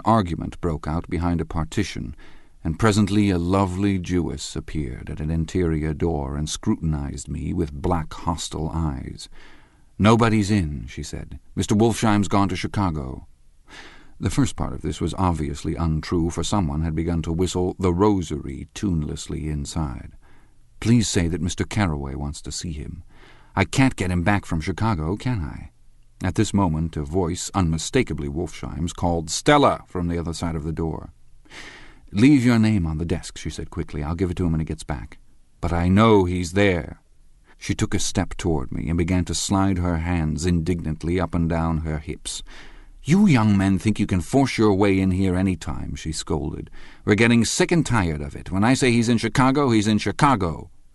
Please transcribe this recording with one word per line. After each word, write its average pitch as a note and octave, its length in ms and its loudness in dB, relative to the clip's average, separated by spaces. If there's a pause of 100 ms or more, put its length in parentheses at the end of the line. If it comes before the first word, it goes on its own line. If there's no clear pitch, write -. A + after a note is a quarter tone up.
argument E2+ 560 0
broke D#2+ 240 -4
out E2+ 240 -4
behind F2 320 0
a D#2 40 -4
partition, D#2+ 680 -4 (480)
and D#2+ 140 -2
presently G#2 540 4
a F2+ 80 2
lovely F#2+ 580 0
Jewess E2 580 -4
appeared C2+ 540 -6
at D#2 100 -8
an D#2 120 -2
interior D#2+ 640 0
door D2 420 -2
and D2+ 100 -4
scrutinized D2 800 -4
me D2 240 -6
with E2 220 -2
black, E2 400 -2
hostile - 580 -6
eyes. C2 560 -6 (720)
"Nobody's A2 520 4
in," D2 360 0
she - 140 -12
said. - 380 -10 (160)
"Mister - 180 0
Wolfsheim's G#2 540 4
gone G2 220 2
to F#2 60 -4
Chicago." D#2+ 680 -4 (960)
The A#2 100 -2
first - 260 0
part C2 180 -4
of - 100 -10
this E2 180 -4
was E2 160 -2
obviously D#2+ 560 0
untrue, E2 560 0
for E2+ 140 -4
someone D#2+ 400 0
had D#2+ 100 -2
begun E2 300 -2
to E2 100 -4
whistle F2+ 460 0
The F#2 120 2
Rosary D#2+ 840 0
tunelessly D#2 760 -4
inside. D2 640 -6 (680)
"Please A2+ 280 4
say F2 200 0
that E2 140 -4
Mister F2+ 220 -2
Carroway D2 500 -2
wants C#2+ 300 -8
to D2 80 -12
see E2+ 220 -8
him. D2+ 280 -10 (540)
I F#2+ 100 2
can't C3+ 300 2
get F#2 160 -2
him F2+ 100 0
back G2+ 240 0
from D#2+ 160 -2
Chicago, F#2 540 -2
can B2 260 -4
I?" C#2+ 300 -10 (520)
At F2+ 120 -2
this A2 180 0
moment, E2 420 2
a D#2 60 -4
voice, E2+ 540 -2
unmistakably D#2+ 760 0
Wolfsheim's, D#2+ 640 -6
called, E2+ 380 -2
"Stella," C3+ 560 4
from F2 220 -4
the E2+ 100 -2
other E2 140 -4
side E2 220 -4
of D2+ 80 -6
the D#2+ 80 -4
door. D#2+ 380 -6 (1040)
"Leave B2 340 6
your A#2 140 6
name G#2+ 260 4
on D#2 140 -2
the E2+ 40 -2
desk," E2 320 -4
she - 140 -10
said D#2 220 -10
quickly. D#2 320 -6
"I'll D#2+ 100 -4
give F2 160 0
it E2+ 80 -6
to F#2 80 0
him E2 60 2
when D#2+ 100 0
he D#2 40 -4
gets - 180 -8
back." - 340 -10 (420)
"But E2 140 -2
I F2 140 2
know G2+ 380 6
he's F2+ 260 -4
there." F#2+ 500 0 (580)
She - 140 -2
took - 220 -2
a F#2 40 2
step - 380 -2
toward D#2 340 -2
me - 160 -6
and E2+ 120 0
began F2 260 2
to E2+ 80 -6
slide G2 460 0
her F2 180 0
hands D#2+ 480 -2
indignantly E2+ 760 0
up E2+ 140 -4
and E2+ 160 2
down E2 300 0
her D#2 180 -4
hips. - 460 -10 (580)
"You G3 240 4
young G#2+ 320 6
men F#2+ 220 2
think G#2+ 200 0
you G2+ 60 0
can F#2 160 0
force C3 380 0
your G#2+ 160 6
way G2 240 4
in F#2+ 100 2
here F#2 260 2
any F#2+ 200 2
time," - 400 -6
she - 160 -8
scolded. - 580 -6 (340)
"We're G#2 120 4
getting A#2 300 6
sick - 260 2
and E3 120 4
tired E2+ 380 0
of C#2+ 140 -10
it. C2+ 160 -12
When G2 120 2
I B2+ 120 6
say B2 160 4
he's A#2 180 4
in A#2 80 4
Chicago, C3 540 4
he's A2 160 4
in G#2+ 100 4
Chicago." G2+ 720 2 (260)